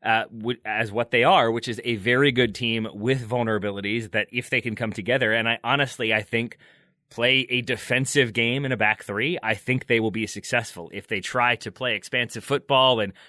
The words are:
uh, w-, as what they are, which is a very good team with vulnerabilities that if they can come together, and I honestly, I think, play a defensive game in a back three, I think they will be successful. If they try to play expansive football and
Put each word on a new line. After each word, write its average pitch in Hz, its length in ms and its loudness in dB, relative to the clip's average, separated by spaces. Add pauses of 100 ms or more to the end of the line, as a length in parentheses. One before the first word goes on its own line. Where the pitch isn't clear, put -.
uh, 113 220 2
w-, 113 400 -6
as 107 260 -2
what 117 180 -2
they 123 140 6
are, 143 260 6
which 117 200 -2
is 113 140 -6
a 120 120 -2
very 123 380 4
good 120 200 4
team 113 400 -2
with 120 340 -2
vulnerabilities 107 840 -2
that 107 200 0
if 120 180 -6
they 127 120 0
can 110 140 -4
come 110 160 -4
together, 113 400 0
and 113 160 2
I 117 160 0
honestly, 127 500 0
I 107 80 2
think, 117 360 -4 (520)
play 127 400 2
a 123 120 0
defensive 127 720 0
game 120 320 0
in 131 80 -2
a 120 40 -4
back 107 260 0
three, 120 380 -4
I 110 140 0
think 127 320 -2
they 117 140 4
will 110 100 0
be 107 160 -4
successful. 104 640 -6
If 98 140 -12
they 101 140 -4
try 123 340 0
to - 160 -12
play 123 240 -2
expansive 117 480 -4
football 131 560 4
and 101 140 -2 (160)